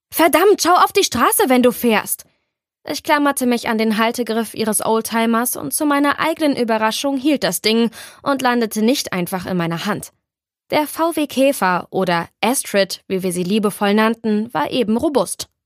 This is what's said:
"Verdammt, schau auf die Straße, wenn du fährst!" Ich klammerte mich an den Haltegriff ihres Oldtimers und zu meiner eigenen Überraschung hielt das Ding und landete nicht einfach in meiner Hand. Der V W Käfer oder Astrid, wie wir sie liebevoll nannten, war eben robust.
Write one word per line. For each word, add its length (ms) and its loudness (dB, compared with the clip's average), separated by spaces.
"Verdammt, 500 2
schau 120 2
auf 180 2
die 120 2
Straße, 440 0
wenn 140 4
du 100 6
fährst!" 520 -2
Ich 160 -8
klammerte 440 0
mich 220 0
an 100 -2
den 180 0
Haltegriff 560 -2
ihres 320 -2
Oldtimers 720 0
und 160 -8
zu 140 -2
meiner 340 2
eigenen 360 0
Überraschung 600 0
hielt 260 0
das 200 -2
Ding 280 2
und 200 -2
landete 400 0
nicht 320 0
einfach 320 -4
in 100 -2
meiner 300 -2
Hand. 260 -6
Der 160 2
V 300 -2
W 100 0
Käfer 640 2
oder 380 0
Astrid, 680 0
wie 140 -2
wir 100 -2
sie 100 -2
liebevoll 520 0
nannten, 580 0
war 180 -2
eben 280 0
robust. 500 -2